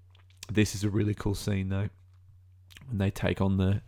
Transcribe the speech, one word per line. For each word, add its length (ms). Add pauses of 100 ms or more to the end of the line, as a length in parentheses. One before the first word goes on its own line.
(500)
This 240
is 120
a 40
really 240
cool 220
scene, 320
though, 220 (960)
when 100
they 140
take 300
on 160
the, 300